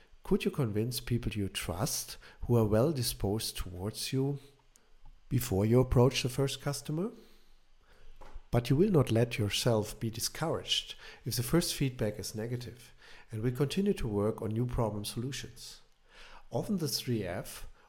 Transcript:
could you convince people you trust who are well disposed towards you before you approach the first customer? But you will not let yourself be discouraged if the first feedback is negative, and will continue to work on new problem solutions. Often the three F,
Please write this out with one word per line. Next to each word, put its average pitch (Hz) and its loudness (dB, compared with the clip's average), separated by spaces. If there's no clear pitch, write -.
could - 2
you 208 2
convince 113 0
people 113 -2
you 101 -2
trust - -4
who 120 4
are 113 6
well 110 4
disposed 110 -2
towards 92 -6
you 139 0
before 98 2
you 117 8
approach 123 6
the 127 -2
first 135 -2
customer? 151 -4
But 120 2
you 135 6
will 196 4
not 143 4
let 117 4
yourself 107 2
be 113 -2
discouraged - -4
if 117 -4
the 120 0
first 170 2
feedback 123 -2
is - -8
negative, 120 -8
and 110 -4
will 127 2
continue 143 2
to - -2
work 104 2
on 107 -4
new 117 0
problem 107 0
solutions. - -8
Often 185 -2
the 160 -2
three 120 0
F, 92 -6